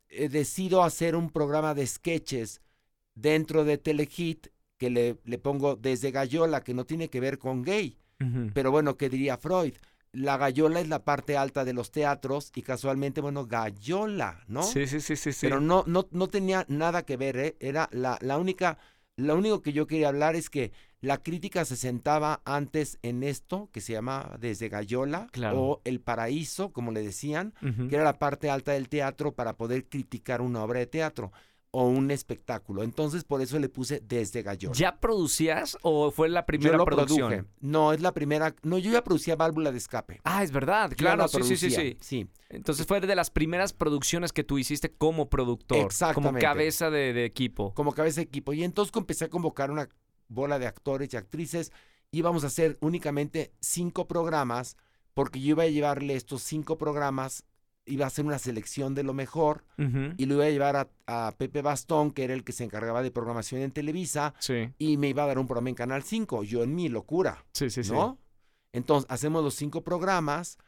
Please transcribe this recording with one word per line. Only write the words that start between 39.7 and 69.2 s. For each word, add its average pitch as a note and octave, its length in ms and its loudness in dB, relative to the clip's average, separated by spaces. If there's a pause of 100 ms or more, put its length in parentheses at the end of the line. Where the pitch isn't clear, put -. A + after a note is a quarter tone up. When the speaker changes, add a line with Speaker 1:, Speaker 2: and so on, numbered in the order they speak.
Speaker 1:
de B2 60 -4
Escape. - 460 -8
Speaker 2:
Ah, F#3+ 180 2
es E3+ 100 0
verdad, D#3+ 380 2
Speaker 1:
Yo B2+ 80 -8
Speaker 2:
claro, F#3 240 4
Speaker 1:
la E3 60 6
Speaker 2:
sí, C3+ 160 0
sí, B2+ 140 4
sí, F3 100 0
Speaker 1:
producía, C3 120 2
Speaker 2:
sí. C3 220 -2
Speaker 1:
sí. A#2+ 260 -6 (220)
Speaker 2:
Entonces D#3 380 -4
fue G3+ 120 2
de F#3+ 160 0
las E3+ 140 2
primeras F3 440 0
producciones D#3+ 600 0
que D3+ 100 0
tú C#3 140 -2
hiciste D3 340 -2
como D#3 380 0
productor, B2 480 0
como D3 120 4
Speaker 1:
Exactamente. C#3+ 520 2
Speaker 2:
cabeza D#3 480 2
de, C#3 240 2
de A#2+ 120 2
equipo. A2 500 -2
Speaker 1:
Como D3 180 2
cabeza D#3 220 2
de E3 100 -2
equipo. C#3 280 -6
Y D#3 100 0
entonces F#3+ 320 -2
empecé E3 300 -2
a D3+ 40 -4
convocar D#3 400 -2
una D3 180 -4 (400)
bola C#3 300 -2
de B2+ 80 -2
actores C3+ 480 -4
y B2 40 -6
actrices. D#3+ 540 -6 (380)
Íbamos E3+ 360 2
a - 20 0
hacer D#3 340 2
únicamente D3+ 800 -2
cinco F3 480 -2
programas, D3 680 0 (380)
porque C3+ 260 -2
yo C3+ 100 2
iba D#3+ 140 6
a E3 40 6
llevarle C#3+ 480 0
estos B2+ 260 -6
cinco D#3 380 -4
programas, C#3 640 -2 (400)
iba C#3 200 -2
a C3 40 0
hacer D3 140 -4
una D3 140 0
selección B2+ 560 -4
de C#3 80 -2
lo C3+ 140 -2
mejor D3+ 500 0 (140)
Speaker 2:
Ujú. C3+ 360 0
Speaker 1:
y C3+ 120 0
lo C#3+ 80 2
iba D3 100 6
a D3+ 60 4
llevar C#3 240 2
a, C3+ 140 0 (180)
a A#2 280 -4
Pepe C3 280 -4
Bastón, D3 480 0
que C#3 120 -4
era B2+ 120 -2
el C3 80 -6
que - 80 -10
se B2 120 -8
encargaba A2+ 380 -2
de C3 80 -2
programación A#2 520 -4
en C3+ 100 -4
Televisa, D3+ 640 -2
Speaker 2:
Sí. A#2 400 -2
Speaker 1:
y D3+ 200 2
me C#3+ 120 2
iba C3+ 140 0
a - 40 2
dar C3 120 0
un C3 80 0
programa B2 220 -2
en B2 60 -4
Canal C3 280 -4
cinco, G3+ 400 -4
yo A#2 180 -2
en C3 140 0
mi F3 140 -2
locura, B2 540 -2 (100)
Speaker 2:
Sí, B2+ 180 -2
sí, B2 120 -4
sí. G2 80 -4
Speaker 1:
¿no? G#3 280 0 (540)
Entonces, C3 360 2
hacemos D3+ 340 0